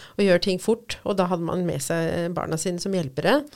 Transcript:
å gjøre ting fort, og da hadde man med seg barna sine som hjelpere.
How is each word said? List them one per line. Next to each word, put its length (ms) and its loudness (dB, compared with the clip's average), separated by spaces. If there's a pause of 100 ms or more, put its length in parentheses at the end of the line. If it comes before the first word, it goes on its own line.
(180)
å 60 2
gjøre 160 6
ting 180 0
fort, 460 -2
og 140 0
da 80 2
hadde 160 0
man 240 -2
med 160 -2
seg 500 -2
barna 240 -2
sine 240 -4
som 120 -4
hjelpere. 520 0 (120)